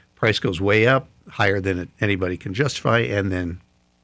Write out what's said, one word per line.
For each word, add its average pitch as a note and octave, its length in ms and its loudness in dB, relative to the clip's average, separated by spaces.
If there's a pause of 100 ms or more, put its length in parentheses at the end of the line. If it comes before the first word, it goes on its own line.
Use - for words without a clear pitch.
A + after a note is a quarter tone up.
(140)
Price A2 240 2
goes F2+ 220 -4
way G#2+ 260 4
up, C3+ 220 2 (180)
higher G2+ 320 0
than F#2+ 200 -2
it, E2+ 100 -8 (140)
anybody F#2 340 -2
can - 160 -12
justify, A#2 460 -2
and G#2 340 -2
then F2 300 -6 (420)